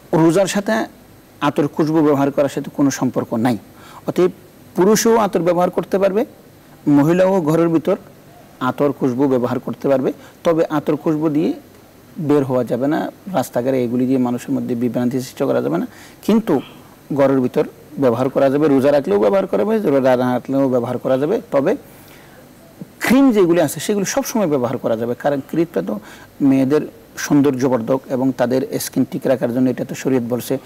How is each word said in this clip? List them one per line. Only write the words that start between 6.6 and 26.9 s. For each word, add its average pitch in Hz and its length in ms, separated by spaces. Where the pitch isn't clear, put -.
মহিলাও 175 520
ঘরের 165 280
ভিতর 165 280
আতর 135 320
খুশবু 135 360
ব্যবহার 123 300
করতে - 300
পারবে, 139 240
তবে 165 220
আতর 151 300
খুশবু 156 320
দিয়ে 165 240
বের 147 240
হওয়া 127 200
যাবে 123 220
না, - 260
রাস্তাঘাটে 127 520
এগুলি 123 220
দিয়ে 131 120
মানুষের 123 360
মধ্যে 123 200
বিভ্রান্তি 123 460
সৃষ্টি 131 240
করা 127 180
যাবে 147 160
না। 247 80
কিন্তু 202 380
ঘরের 135 280
ভিতর 127 240
ব্যবহার 131 300
করা 139 220
যাবে, 147 180
রোজা 139 240
রাখলেও 147 260
ব্যবহার 196 280
করা 202 180
যাবে, 202 340
রোজা 127 180
না 123 180
রাখলেও 135 340
ব্যবহার 123 300
করা 131 200
যাবে। 160 220
তবে 147 260
cream 269 320
যেগুলি 175 280
আছে 143 200
সেগুলি 202 240
সবসময় 185 420
ব্যবহার 127 320
করা 117 180
যাবে, 120 180
কারণ 143 340
ক্রিমটা 165 340
তো 208 180
মেয়েদের 135 380